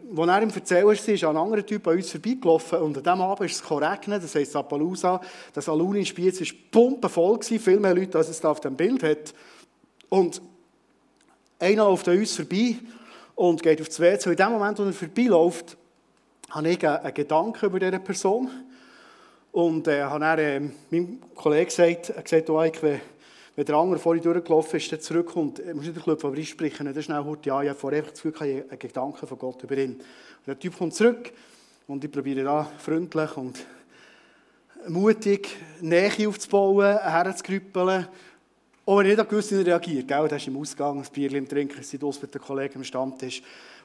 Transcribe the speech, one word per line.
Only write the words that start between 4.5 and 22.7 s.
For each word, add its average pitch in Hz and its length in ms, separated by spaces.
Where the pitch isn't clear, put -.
Appaloosa, 180 640
das 147 120
Saloon 170 300
in 196 100
Spiez 185 340
ist - 300
pumpenvoll 220 680
gewesen, 226 200
viel 190 200
mehr 190 160
Leute, 185 200
als 160 140
es 165 100
da 160 120
auf 147 100
dem 135 140
Bild 202 260
hat. 151 320
Und 180 300
einer 208 280
läuft 190 220
an 175 120
uns 208 160
vorbei 208 400
und 175 300
geht 160 180
aufs - 180
W 180 200
C. 196 100
Und 170 100
in 190 60
dem 233 80
Moment, 208 240
wo 208 60
er 196 100
vorbeiläuft, 175 840
habe 156 200
ich 175 160
einen, 151 120
einen 143 160
Gedanken 165 520
über 185 140
diese 185 200
Person. 202 500
Und, 165 360
äh, 143 140
habe 143 180
dann, 156 200
ähm, 143 320
meinem 180 300
Kollegen 156 300
gesagt, 170 440
er - 140
gesagt, 160 260
«Oh, 156 80
Eik, 160 240